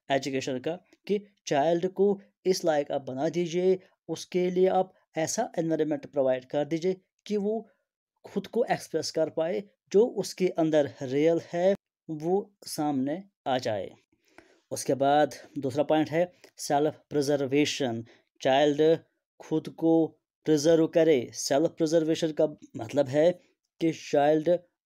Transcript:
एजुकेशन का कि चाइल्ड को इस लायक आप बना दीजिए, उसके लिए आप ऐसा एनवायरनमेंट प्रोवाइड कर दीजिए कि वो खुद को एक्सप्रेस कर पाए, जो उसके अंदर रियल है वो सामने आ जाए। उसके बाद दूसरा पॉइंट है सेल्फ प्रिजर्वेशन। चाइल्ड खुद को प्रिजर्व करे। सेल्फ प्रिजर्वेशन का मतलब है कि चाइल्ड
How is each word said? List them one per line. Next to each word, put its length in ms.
एजुकेशन 480
का 140
कि 120
चाइल्ड 420
को 300
इस 200
लायक 260
आप 120
बना 260
दीजिए, 500
उसके 400
लिए 200
आप 240
ऐसा 400
एनवायरनमेंट 500
प्रोवाइड 380
कर 200
दीजिए 300
कि 120
वो 280
खुद 220
को 180
एक्सप्रेस 460
कर 180
पाए, 340
जो 140
उसके 420
अंदर 320
रियल 420
है 280
वो 260
सामने 540
आ 120
जाए। 300
उसके 240
बाद 380
दूसरा 260
पॉइंट 240
है 220
सेल्फ 500
प्रिजर्वेशन। 920
चाइल्ड 400
खुद 320
को 340
प्रिजर्व 440
करे। 300
सेल्फ 420
प्रिजर्वेशन 560
का 140
मतलब 320
है 220
कि 120
चाइल्ड 560